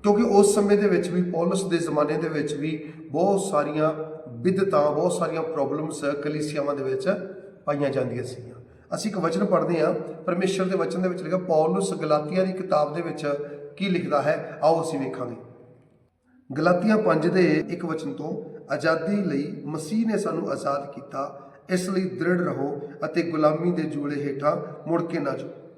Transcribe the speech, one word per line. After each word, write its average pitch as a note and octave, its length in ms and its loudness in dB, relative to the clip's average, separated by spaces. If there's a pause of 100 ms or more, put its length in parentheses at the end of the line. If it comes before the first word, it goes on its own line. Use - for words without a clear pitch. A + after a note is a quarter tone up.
ਕਿਉਂਕਿ G#3 200 6
ਉਸ G3+ 320 8
ਸਮੇਂ G3+ 220 6
ਦੇ G3+ 100 4
ਵਿੱਚ F3 220 2
ਵੀ, F3 220 0
ਪੌਲੁਸ E3+ 320 0
ਦੇ E3+ 140 0
ਜ਼ਮਾਨੇ D3+ 400 0
ਦੇ D#3+ 120 -2
ਵਿੱਚ D3 240 -2
ਵੀ D3 400 -6 (180)
ਬਹੁਤ F#3 300 2
ਸਾਰੀਆਂ D3+ 520 0 (360)
ਬਿਦਤਾਂ, D#3 640 2
ਬਹੁਤ E3 200 0
ਸਾਰੀਆਂ D#3+ 320 -2
ਪ੍ਰੋਬਲਮਸ D3 600 -4
ਕਲੀਸਿਆਵਾਂ D3 720 -4
ਦੇ C3+ 80 -6
ਵਿੱਚ C3 260 -2 (560)
ਪਾਈਆਂ C#3+ 240 0
ਜਾਂਦੀਆਂ B2 340 -4
ਸੀਗੀਆਂ। - 320 -12 (400)
ਅਸੀਂ G#3+ 160 -4
ਇੱਕ F#3 80 -4
ਵਚਨ E3+ 260 0
ਪੜ੍ਹਦੇ E3 360 2
ਹਾਂ, D#3+ 120 4
ਪਰਮੇਸ਼ਰ F#3 720 -2
ਦੇ F3+ 120 0
ਵਚਨ E3+ 240 -2
ਦੇ F#3 80 2
ਵਿੱਚ - 140 -4
ਲਿਖਿਆ, E3+ 140 -2
ਪੌਲੁਸ E3+ 560 2
ਗਲਾਤੀਆਂ D3+ 520 0
ਦੀ F#3 80 -2
ਕਿਤਾਬ D3+ 420 0
ਦੇ E3+ 60 -4
ਵਿੱਚ D3+ 260 -6 (500)
ਕੀ F#3+ 120 -2
ਲਿਖਦਾ C#3+ 320 2
ਹੈ, - 420 -2
ਆਓ E3 180 6
ਅਸੀਂ - 180 -4
ਵੇਖਾਂਗੇ। B2 360 -6 (1200)
ਗਲਾਤੀਆਂ F3+ 400 4
ਪੰਜ E3 300 4
ਦੇ E3+ 420 4
ਇੱਕ E3+ 160 -6
ਵਚਨ D3+ 280 -4
ਤੋਂ, - 300 -8 (300)
"ਆਜ਼ਾਦੀ D#3+ 420 2
ਲਈ D#3+ 500 -2
ਮਸੀਹ G#3+ 420 -2
ਨੇ G#3 100 2
ਸਾਨੂੰ D#3 340 -2
ਆਜ਼ਾਦ C#3 420 -4
ਕੀਤਾ, - 580 -10 (180)
ਇਸ F#3 200 0
ਲਈ F#3 200 0
ਦ੍ਰਿੜ E3+ 320 0
ਰਹੋ C#3 400 -2 (240)
ਅਤੇ E3 160 0
ਗੁਲਾਮੀ D#3+ 500 2
ਦੇ E3 120 0
ਜੂਲੇ C#3+ 400 -4
ਹੇਠਾਂ C#3+ 680 -2
ਮੁੜ E3 140 2
ਕੇ D#3+ 160 -4
ਨਾ C#3 120 -2
ਜਾਓ।" - 180 -8 (280)